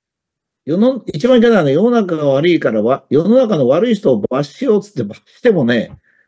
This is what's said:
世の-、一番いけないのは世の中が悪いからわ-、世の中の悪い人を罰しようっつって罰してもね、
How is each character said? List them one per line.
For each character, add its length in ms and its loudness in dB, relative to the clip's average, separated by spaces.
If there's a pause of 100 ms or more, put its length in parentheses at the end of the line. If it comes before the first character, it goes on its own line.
(640)
世 120 -6
の-、 300 0
一 220 -4
番 100 4
い 20 4
け 80 4
な 60 4
い 40 2
の 60 0
は 60 0
世 120 0
の 80 2
中 260 -2
が 100 -4
悪 240 0
い 100 0
か 100 -2
ら 120 -2
わ-、 280 -2
世 140 0
の 120 2
中 200 0
の 100 0
悪 240 2
い 40 0
人 180 0
を 80 -2
罰 320 -6
し 120 -10
よ 120 0
う 40 -2
っ 20 -6
つ 80 -18
っ 20 -20
て 120 -6
罰 220 -14
し 140 -20
て 100 2
も 140 2
ね、 340 -4 (300)